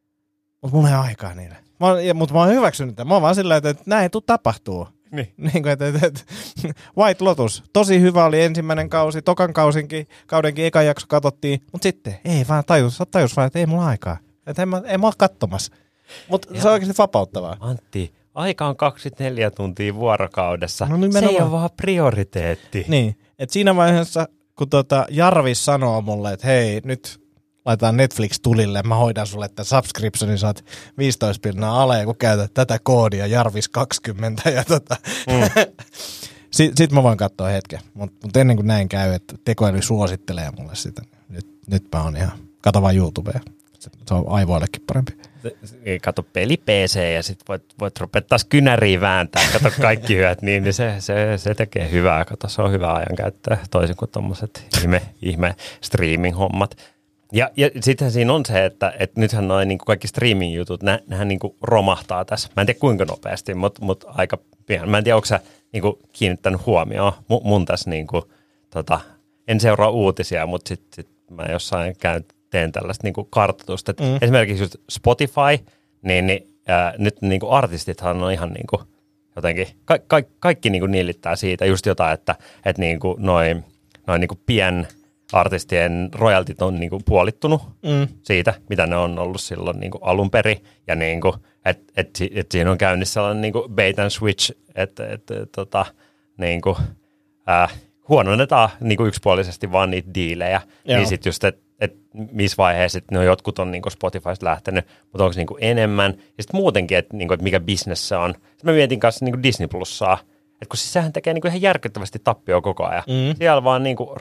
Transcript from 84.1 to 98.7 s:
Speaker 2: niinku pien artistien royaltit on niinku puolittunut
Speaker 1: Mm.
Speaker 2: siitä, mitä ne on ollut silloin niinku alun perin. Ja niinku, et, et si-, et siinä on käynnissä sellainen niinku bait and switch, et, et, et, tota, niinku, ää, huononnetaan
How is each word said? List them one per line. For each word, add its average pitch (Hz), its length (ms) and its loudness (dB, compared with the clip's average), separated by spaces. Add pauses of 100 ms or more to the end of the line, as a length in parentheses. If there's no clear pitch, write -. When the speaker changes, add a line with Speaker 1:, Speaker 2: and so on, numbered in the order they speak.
Speaker 2:
niinku 90 260 -4
pien 92 420 0 (460)
artistien 87 840 0
royaltit 95 460 2
on 92 180 -2
niinku 87 260 -6
puolittunut 110 560 2
Speaker 1:
Mm. 143 460 -2 (160)
Speaker 2:
siitä, 90 300 0 (160)
mitä 87 180 0
ne 87 100 -2
on 87 220 -2
ollut 92 220 -6
silloin 90 380 -8
niinku 95 220 -10
alun 95 300 0
perin. 107 320 0 (240)
Ja 82 80 -2
niinku, 82 400 -2 (300)
et, 92 140 -2 (180)
et 92 200 -2
si-, 98 180 -4
et - 160 -6
siinä 90 200 2
on 90 60 0
käynnissä 92 360 0
sellainen 107 280 -2
niinku 107 280 -4
bait 101 300 0
and 101 100 0
switch, 104 420 -2 (240)
et, 98 240 -6
et, 107 320 -12
et, 104 240 -10
tota, 98 300 -2 (520)
niinku, 87 400 -2 (720)
ää, 87 220 4 (400)
huononnetaan 117 600 4 (100)